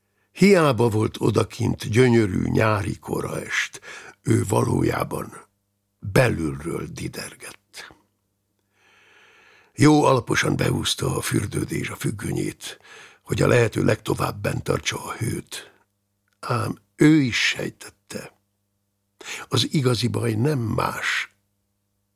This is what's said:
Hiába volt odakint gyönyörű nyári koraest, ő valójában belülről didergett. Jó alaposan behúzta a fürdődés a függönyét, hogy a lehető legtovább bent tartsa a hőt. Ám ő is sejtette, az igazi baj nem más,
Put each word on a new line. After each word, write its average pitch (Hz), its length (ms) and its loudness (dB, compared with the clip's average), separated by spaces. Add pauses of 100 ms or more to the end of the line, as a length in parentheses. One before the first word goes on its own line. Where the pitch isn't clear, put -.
(320)
Hiába 151 560 6
volt 107 300 0
odakint 107 720 0
gyönyörű 107 580 4
nyári 104 500 0
koraest, - 840 -6 (420)
ő 110 260 2
valójában - 1000 -2 (520)
belülről 80 880 -2
didergett. - 1080 -14 (1800)
Jó 147 300 6
alaposan - 520 2
behúzta - 600 -2
a - 40 -4
fürdődés - 680 -4
a - 80 -10
függönyét, - 840 -6 (440)
hogy - 200 -2
a 95 40 4
lehető 107 380 2
legtovább - 560 -2
bent - 220 -4
tartsa - 420 -4
a - 80 -12
hőt. - 600 -8 (680)
Ám 110 380 -4 (180)
ő 156 240 6
is 123 160 0
sejtette, - 1000 -6 (1120)
az - 240 -2
igazi 123 360 0
baj 110 240 -2
nem 131 260 0
más, - 760 -4 (840)